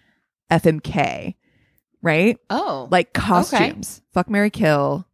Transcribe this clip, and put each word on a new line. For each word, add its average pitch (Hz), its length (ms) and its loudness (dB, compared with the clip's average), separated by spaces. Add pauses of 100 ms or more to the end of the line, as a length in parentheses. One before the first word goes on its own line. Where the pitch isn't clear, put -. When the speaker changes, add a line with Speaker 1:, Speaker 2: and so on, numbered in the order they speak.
(500)
Speaker 1:
F 165 160 2
M 156 160 2
K," - 560 -4 (640)
right? 170 360 2 (120)
Speaker 2:
Oh. 160 420 -4
Speaker 1:
Like, 180 260 2
Speaker 2:
Okay. - 100 -2
Speaker 1:
costumes. - 760 0 (120)
Fuck, 180 160 -2
marry, 208 200 0
kill. 147 640 0